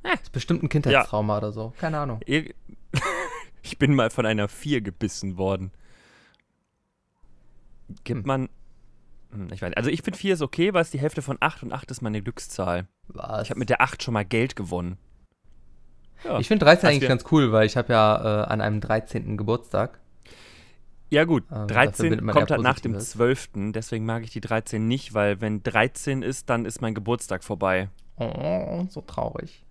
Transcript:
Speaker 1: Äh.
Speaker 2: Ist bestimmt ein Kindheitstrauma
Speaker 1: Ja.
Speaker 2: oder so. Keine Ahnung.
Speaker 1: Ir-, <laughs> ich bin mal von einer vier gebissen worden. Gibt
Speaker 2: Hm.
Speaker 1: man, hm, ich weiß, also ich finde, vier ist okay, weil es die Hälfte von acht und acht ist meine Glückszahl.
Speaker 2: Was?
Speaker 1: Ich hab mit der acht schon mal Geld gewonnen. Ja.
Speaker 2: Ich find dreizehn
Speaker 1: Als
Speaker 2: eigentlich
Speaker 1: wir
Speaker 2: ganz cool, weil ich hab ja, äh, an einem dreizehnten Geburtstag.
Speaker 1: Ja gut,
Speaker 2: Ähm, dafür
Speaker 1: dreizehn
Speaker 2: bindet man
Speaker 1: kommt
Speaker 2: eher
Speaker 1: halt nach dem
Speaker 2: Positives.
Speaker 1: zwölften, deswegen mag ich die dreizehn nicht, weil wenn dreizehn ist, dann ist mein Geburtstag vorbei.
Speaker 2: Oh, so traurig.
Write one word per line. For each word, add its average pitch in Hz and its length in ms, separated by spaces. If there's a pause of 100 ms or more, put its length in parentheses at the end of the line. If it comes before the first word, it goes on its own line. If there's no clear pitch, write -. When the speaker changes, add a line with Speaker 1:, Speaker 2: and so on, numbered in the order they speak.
Speaker 1:
Äh. 359 180
Speaker 2:
Ist - 120
bestimmt 160 300
ein 147 60
Kindheitstrauma 123 640
Speaker 1:
Ja. 104 60
Speaker 2:
oder 107 140
so. 113 260
Keine 156 200
Ahnung. 127 280
Speaker 1:
Ir-, 151 260 (380)
<laughs> - 720
ich - 160
bin 139 180
mal 113 140
von 120 160
einer 107 240
vier 139 320
gebissen 98 560
worden. 95 340 (2250)
Gibt 117 180
Speaker 2:
Hm. 110 60
Speaker 1:
man, 135 220 (800)
hm, 98 220
ich 95 80
weiß, 87 140
also 120 140
ich 156 120
finde, - 180
vier 190 140
ist 160 80
okay, 170 320
weil 175 80
es 160 100
die 139 80
Hälfte 147 220
von 135 180
acht - 240
und 123 80
acht - 200
ist 120 100
meine 107 200
Glückszahl. 92 680 (200)
Speaker 2:
Was? - 360
Speaker 1:
Ich - 80
hab - 60
mit 120 120
der - 120
acht - 220
schon 120 100
mal 104 120
Geld 117 300
gewonnen. 90 420 (1300)
Ja. - 160
Speaker 2:
Ich - 80
find 214 140
dreizehn 156 260
Speaker 1:
Als 151 40
Speaker 2:
eigentlich 139 100
Speaker 1:
wir 131 80
Speaker 2:
ganz 127 220
cool, 143 200
weil 110 140
ich 107 120
hab 120 120
ja, 107 540
äh, - 40
an 110 140
einem 107 200
dreizehnten 110 560
Geburtstag. 110 640 (1080)
Speaker 1:
Ja 147 140
gut, 165 260
Speaker 2:
Ähm, - 0
dafür 104 180
Speaker 1:
dreizehn 120 420
Speaker 2:
bindet - 160
man 107 100
Speaker 1:
kommt 147 160
Speaker 2:
eher 135 60
Speaker 1:
halt 113 60
nach 127 160
dem 117 140
Speaker 2:
Positives. 101 240
Speaker 1:
zwölften, 107 560
deswegen 110 320
mag 113 180
ich 113 80
die 110 100
dreizehn 110 460
nicht, 123 280
weil 104 260
wenn 107 220
dreizehn 123 580
ist, 131 280
dann 117 160
ist 113 160
mein 113 120
Geburtstag 104 500
vorbei. 95 460 (280)
Speaker 2:
Oh, - 720
so - 120
traurig. - 680